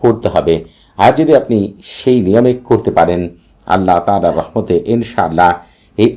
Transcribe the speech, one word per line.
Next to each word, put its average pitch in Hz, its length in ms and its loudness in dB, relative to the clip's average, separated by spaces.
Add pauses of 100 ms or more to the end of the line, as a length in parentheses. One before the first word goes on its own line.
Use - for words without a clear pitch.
করতে 117 280 0
হবে। 85 260 0 (440)
আর 107 180 4
যদি 156 180 2
আপনি 120 240 0 (340)
সেই 127 300 0
নিয়মে 117 300 2 (100)
করতে - 280 0
পারেন, 87 300 0 (460)
আল্লাহ 90 340 2
তাআলার 85 400 0
রহমতে 92 340 -4 (140)
ইনশাআল্লাহ 90 640 0 (460)
এই 107 180 2